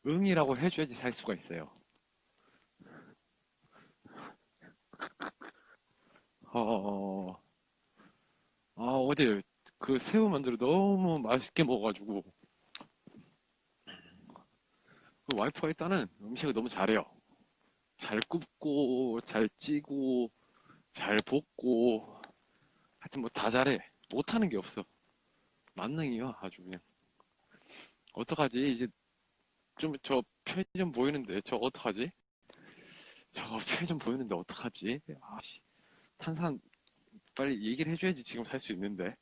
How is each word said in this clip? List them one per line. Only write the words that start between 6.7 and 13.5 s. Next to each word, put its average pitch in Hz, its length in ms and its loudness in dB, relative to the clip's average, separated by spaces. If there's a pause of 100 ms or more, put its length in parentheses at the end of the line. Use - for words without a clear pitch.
어. 92 100 -18 (1300)
아, 113 80 -8
어제 131 580 4 (380)
그 135 200 2 (120)
새우 214 180 6
만두를 127 280 0
너무 180 640 4
맛있게 127 440 2
먹어가지고. 104 600 0 (3000)